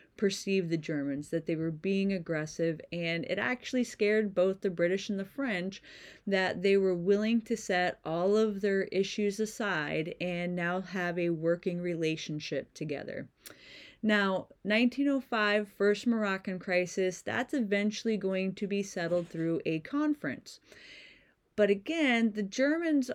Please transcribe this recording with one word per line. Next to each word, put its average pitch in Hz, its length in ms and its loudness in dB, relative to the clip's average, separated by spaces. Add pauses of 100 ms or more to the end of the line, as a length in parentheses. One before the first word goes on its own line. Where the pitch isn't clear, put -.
(180)
perceived 190 520 0
the 165 80 0
Germans, 147 520 -4
that 165 160 -2
they 165 100 0
were 160 160 -2
being 196 400 0
aggressive, 165 720 -2 (100)
and 170 340 -2
it 185 140 -2
actually 247 460 -2
scared 214 500 2
both 190 240 2
the 202 100 -2
British 175 400 0
and 202 80 -2
the 196 60 -4
French 190 580 -6 (460)
that 185 340 0
they 196 140 6
were 190 180 4
willing 202 480 2
to 226 140 -2
set 180 480 0
all 175 320 2
of 214 240 2
their 196 240 2
issues 202 560 0
aside 165 800 -2
and 175 360 -4
now 180 260 0
have 180 360 -4
a 175 120 2
working 170 520 0
relationship 160 920 -4
together. - 560 -8 (760)
Now, 202 440 2 (160)
nineteen 247 440 2
oh 277 140 2
five, 208 480 0
first 202 360 2
Moroccan 196 540 0
crisis, 180 600 0
that's 226 320 -2
eventually 214 640 0
going 190 380 -2
to 202 120 -4
be 202 160 0
settled 175 460 -2
through 165 360 -2
a 160 140 0
conference. 285 800 -4 (960)
But 196 120 6
again, 233 640 2
the 208 120 -4
Germans 285 720 0